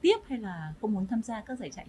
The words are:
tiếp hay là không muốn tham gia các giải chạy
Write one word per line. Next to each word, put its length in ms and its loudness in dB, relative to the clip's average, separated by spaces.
tiếp 160 8
hay 120 -4
là 420 -6
không 120 2
muốn 140 2
tham 140 2
gia 200 -6
các 180 -8
giải 100 -6
chạy 200 -12